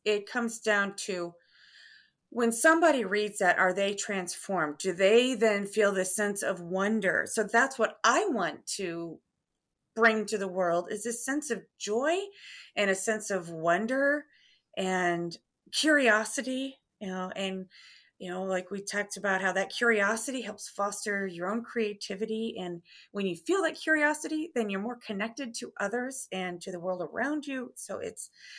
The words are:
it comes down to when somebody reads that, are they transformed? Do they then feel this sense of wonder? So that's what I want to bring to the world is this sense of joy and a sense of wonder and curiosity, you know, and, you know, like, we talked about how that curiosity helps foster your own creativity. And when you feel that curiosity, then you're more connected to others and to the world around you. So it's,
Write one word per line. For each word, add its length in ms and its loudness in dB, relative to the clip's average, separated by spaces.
it 240 2
comes 320 -2
down 360 2
to 300 -4
when 220 2
somebody 540 6
reads 340 -2
that, 200 4
are 140 4
they 200 0
transformed? 840 -4
Do 140 -2
they 420 6
then 320 2
feel 240 4
this 240 0
sense 260 0
of 180 -2
wonder? 680 0
So 140 0
that's 340 2
what 260 0
I 260 4
want 360 -2
to 420 -6
bring 320 4
to 100 -2
the 100 -4
world 440 0
is 120 -6
this 220 -6
sense 260 -2
of 140 -6
joy 400 0
and 140 2
a 60 4
sense 340 -2
of 200 -2
wonder 760 2
and 600 0
curiosity, 1080 2
you 80 -10
know, 280 -6
and, 340 -4
you 120 -10
know, 140 -6
like, 260 -2
we 120 -8
talked 360 -6
about 240 0
how 120 2
that 180 0
curiosity 680 2
helps 280 -8
foster 560 -4
your 240 -6
own 140 -2
creativity. 960 -4
And 220 -8
when 140 -2
you 100 0
feel 280 0
that 120 0
curiosity, 800 0
then 140 0
you're 120 -2
more 160 -4
connected 580 -6
to 240 -10
others 520 -4
and 300 -6
to 100 -10
the 80 -6
world 220 -4
around 460 -2
you. 280 -6
So 240 -10
it's, 300 -10